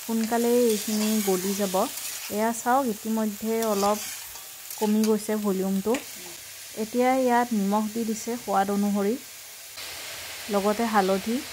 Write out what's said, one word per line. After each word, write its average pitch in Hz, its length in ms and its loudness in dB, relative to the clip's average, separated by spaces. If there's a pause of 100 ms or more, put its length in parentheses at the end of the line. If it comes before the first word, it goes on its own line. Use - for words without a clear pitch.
সোনকালেই 233 560 2 (100)
এইখিনি 214 400 2 (180)
গলি 190 320 2
যাব। 190 160 0 (600)
এয়া 220 160 2 (100)
চাওক, 262 320 4
ইতিমধ্যে 220 600 -2 (200)
অলপ 202 260 2 (800)
কমি 214 300 4
গৈছে 214 240 2 (100)
ভলিউমটো। 190 500 0 (920)
এতিয়া 247 280 2 (140)
ইয়াত 240 220 4 (120)
নিমখ 202 340 2
দি 233 160 -2
দিছে 226 220 -4 (120)
সোৱাদ 196 240 2 (100)
অনুসৰি, 202 360 2 (1400)
লগতে 208 280 2 (100)
হালধি। 196 440 2 (160)